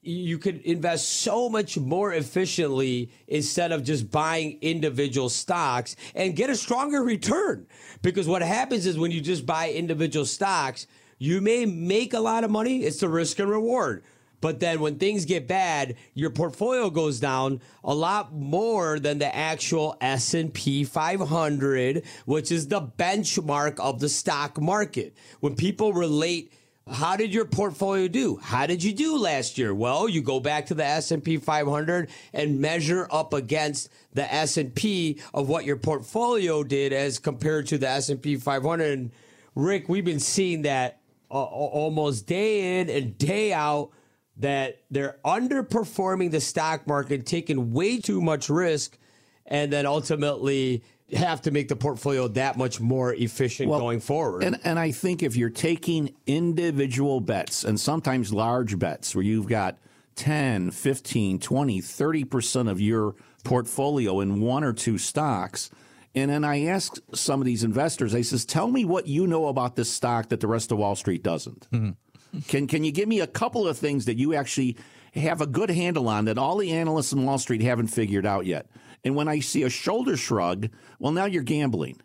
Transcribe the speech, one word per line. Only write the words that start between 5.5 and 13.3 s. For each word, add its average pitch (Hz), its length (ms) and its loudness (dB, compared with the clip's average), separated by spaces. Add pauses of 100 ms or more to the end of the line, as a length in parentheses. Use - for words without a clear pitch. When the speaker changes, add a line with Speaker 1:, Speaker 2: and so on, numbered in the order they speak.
Speaker 1:
and 180 220 0
get 247 140 0
a 262 40 2
stronger 277 480 0
return. 240 640 0 (360)
Because 180 260 0
what 180 140 2
happens 220 420 0
is, 175 140 0
when 170 120 2
you 165 120 -2
just 147 240 -2
buy 160 240 0
individual 156 560 0
stocks, 165 600 -2 (300)
you 165 240 0
may 233 240 2
make 196 480 0
a 226 80 0
lot 226 240 2
of 214 60 0
money. 233 340 2
It's - 160 -2
the 190 80 2
risk 165 300 0